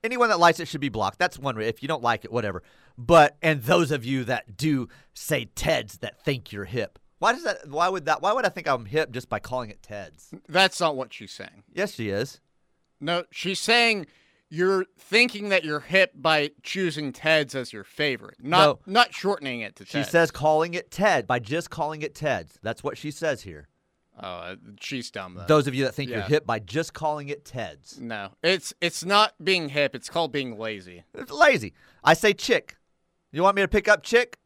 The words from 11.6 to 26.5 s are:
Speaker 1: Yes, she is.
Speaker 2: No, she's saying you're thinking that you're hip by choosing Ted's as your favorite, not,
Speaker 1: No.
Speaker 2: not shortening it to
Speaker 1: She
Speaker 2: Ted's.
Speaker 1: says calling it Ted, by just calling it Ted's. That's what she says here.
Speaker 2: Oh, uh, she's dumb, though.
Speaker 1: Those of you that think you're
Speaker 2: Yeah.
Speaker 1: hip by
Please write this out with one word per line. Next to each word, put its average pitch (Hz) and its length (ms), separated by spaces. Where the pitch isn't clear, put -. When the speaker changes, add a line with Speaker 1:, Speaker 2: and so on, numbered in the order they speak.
Speaker 1:
Yes, 202 220
she 110 120
is. 104 320
Speaker 2:
No, 170 320
she's 180 300
saying 226 460
you're 185 360
thinking 214 520
that 185 120
you're 151 180
hip 185 340
by 147 360
choosing 156 500
Ted's 151 420
as 127 160
your 104 140
favorite, 120 580
not, 175 220
Speaker 1:
No. 190 60
Speaker 2:
not 226 200
shortening 139 480
it 104 160
to 101 80
Speaker 1:
She - 140
Speaker 2:
Ted's. 107 120
Speaker 1:
says 165 200
calling 156 420
it - 180
Ted, 170 360
by 123 120
just 131 300
calling 156 320
it 151 140
Ted's. 113 480
That's 113 200
what 143 140
she 147 140
says 151 320
here. 76 260
Speaker 2:
Oh, 98 80
uh, 90 300
she's 127 300
dumb, 92 240
though. 87 120
Speaker 1:
Those 151 200
of 131 80
you 135 100
that 127 100
think 139 140
you're 117 120
Speaker 2:
Yeah. 98 80
Speaker 1:
hip 147 180
by 113 140